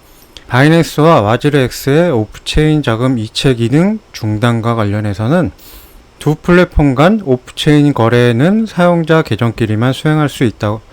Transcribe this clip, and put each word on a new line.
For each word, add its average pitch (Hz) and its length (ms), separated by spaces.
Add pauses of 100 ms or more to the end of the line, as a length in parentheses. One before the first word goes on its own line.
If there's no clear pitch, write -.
(480)
바이낸스와 151 840
아지르 143 280
X의 139 500
오프체인 151 720
자금 123 380
이체 120 340
기능 147 460 (120)
중단과 113 600
관련해서는 107 800 (680)
두 147 160
플랫폼 175 640
간 190 280
오프체인 143 720
거래는 120 720
사용자 170 560
계정끼리만 117 720
수행할 151 360
수 - 160
있다고, 107 360 (120)